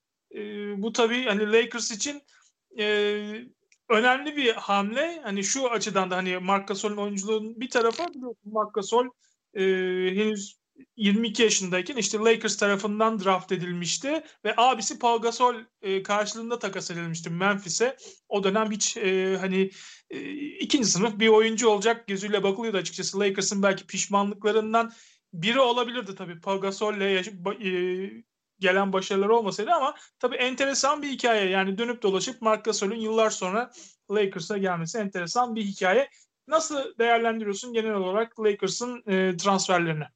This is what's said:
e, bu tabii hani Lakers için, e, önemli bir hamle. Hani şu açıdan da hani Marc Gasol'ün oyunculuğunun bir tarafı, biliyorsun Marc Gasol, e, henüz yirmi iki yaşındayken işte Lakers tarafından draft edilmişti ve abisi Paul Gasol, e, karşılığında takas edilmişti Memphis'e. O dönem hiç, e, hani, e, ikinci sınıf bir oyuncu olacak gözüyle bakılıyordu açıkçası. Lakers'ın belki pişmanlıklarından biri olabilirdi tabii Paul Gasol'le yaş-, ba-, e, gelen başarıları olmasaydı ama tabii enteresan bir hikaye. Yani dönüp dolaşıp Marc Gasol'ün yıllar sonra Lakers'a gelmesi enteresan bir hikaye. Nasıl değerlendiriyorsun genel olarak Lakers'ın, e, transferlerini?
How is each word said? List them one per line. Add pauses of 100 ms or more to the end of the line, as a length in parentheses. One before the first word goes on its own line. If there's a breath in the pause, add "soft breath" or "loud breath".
(340)
e, (440)
bu
tabii
hani
Lakers
için, (560 soft breath)
e, (1040)
önemli
bir
hamle.
Hani
şu
açıdan
da
hani
Marc
Gasol'ün
oyunculuğunun
bir
tarafı,
biliyorsun
Marc
Gasol, (480)
e, (520)
henüz (400)
yirmi
iki
yaşındayken
işte
Lakers
tarafından
draft
edilmişti (220 loud breath)
ve
abisi
Paul
Gasol, (280)
e,
karşılığında
takas
edilmişti
Memphis'e. (320 loud breath)
O
dönem
hiç,
e,
hani, (400 loud breath)
e,
ikinci
sınıf
bir
oyuncu
olacak
gözüyle
bakılıyordu
açıkçası.
Lakers'ın
belki
pişmanlıklarından (400 loud breath)
biri
olabilirdi
tabii
Paul
Gasol'le
yaş-,
ba-,
e, (340)
gelen
başarıları
olmasaydı
ama (240 loud breath)
tabii
enteresan
bir
hikaye.
Yani
dönüp
dolaşıp
Marc
Gasol'ün
yıllar
sonra (400 loud breath)
Lakers'a
gelmesi
enteresan
bir
hikaye. (400 soft breath)
Nasıl
değerlendiriyorsun
genel
olarak
Lakers'ın,
e,
transferlerini? (120)